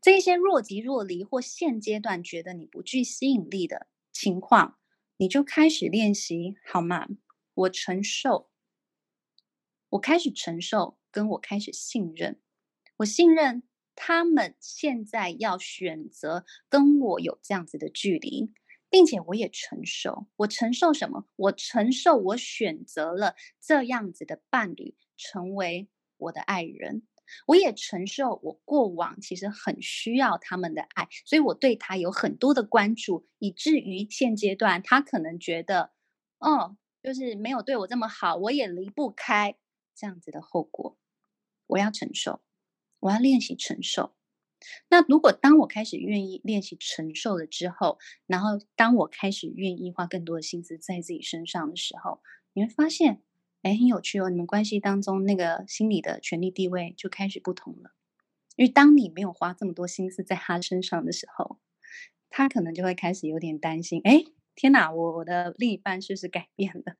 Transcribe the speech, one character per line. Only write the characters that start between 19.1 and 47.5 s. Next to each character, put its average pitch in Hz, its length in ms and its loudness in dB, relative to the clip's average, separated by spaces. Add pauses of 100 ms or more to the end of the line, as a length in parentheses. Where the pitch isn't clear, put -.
我 165 160 -6
也 220 120 -4
承 - 380 -12
受。 - 400 -8 (120)
我 208 100 2
承 233 260 -2
受 330 180 4
什 285 160 -2
么？ - 180 -10 (100)
我 196 160 2
承 226 400 0
受 302 240 4
我 202 200 0
选 196 480 -6
择 160 280 -6
了 185 240 -2 (240)
这 285 240 2
样 226 280 -4
子 - 120 -14
的 156 260 -14
伴 214 240 -2
侣 - 220 -16 (200)
成 185 380 -10
为 180 340 -6 (280)
我 165 160 -10
的 156 80 -12
爱 180 240 -4
人。 165 420 -12 (400)
我 285 80 6
也 359 180 6
承 196 360 -8
受 254 340 -4
我 - 220 -12
过 277 240 2
往 175 320 -6
其 185 160 -12
实 190 120 -8
很 - 320 -8
需 - 360 -6
要 240 200 2
他 - 200 -10
们 170 180 -6
的 156 80 -6
爱， - 240 -8 (180)
所 - 120 2
以 320 40 8
我 240 140 2
对 247 220 2
他 - 200 -8
有 180 140 -2
很 - 260 -4
多 269 160 4
的 247 120 2
关 214 320 2
注， 170 280 -6 (140)
以 196 140 -4
至 302 260 2
于 190 320 -6
现 240 240 0
阶 202 220 0
段 196 260 2
他 254 180 4
可 247 200 -4
能 165 180 -8
觉 165 240 -6
得， 180 300 -2 (480)
哦， 214 360 0 (240)
就 262 140 -6
是 247 220 -4
没 214 120 -6
有 254 140 -4
对 269 140 -2
我 190 100 -4
这 240 100 -6
么 220 120 -2
好， 175 260 -2
我 190 160 -2
也 269 160 0
离 185 240 -8
不 254 220 -4
开 208 440 -2 (380)
这 214 140 -12
样 185 100 -14
子 160 140 -18
的 147 100 -12
后 165 220 -4
果。 - 340 -14 (720)
我 185 100 0
要 202 140 2
承 - 200 -10
受， - 300 -8 (560)
我 190 140 0
要 220 80 2
练 254 200 6
习 - 140 -8
承 - 260 -10
受。 - 360 -6 (720)
那 349 180 8
如 294 140 6
果 - 100 8
当 302 280 8
我 233 100 4
开 220 160 -6
始 208 140 -10
愿 196 300 -4
意 185 140 -12
练 202 180 -2
习 190 200 -14
承 160 340 -8
受 196 240 -4
了 160 80 -6
之 175 220 -8